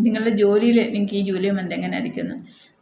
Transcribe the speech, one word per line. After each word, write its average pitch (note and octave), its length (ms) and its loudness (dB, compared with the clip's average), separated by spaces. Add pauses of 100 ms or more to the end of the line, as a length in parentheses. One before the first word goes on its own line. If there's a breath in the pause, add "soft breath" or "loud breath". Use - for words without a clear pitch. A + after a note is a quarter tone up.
നിങ്ങളുടെ A3 260 0 (100)
ജോലിയിൽ G#3+ 360 4 (160)
നിങ്ങൾക്ക് G3+ 260 -2
ഈ - 100 0
ജൂലൈ F#3+ 280 0
മന്ത് F3+ 200 -6
എങ്ങനെ F3+ 200 -4
ആയിരിക്കുമെന്ന് - 380 -6 (460 loud breath)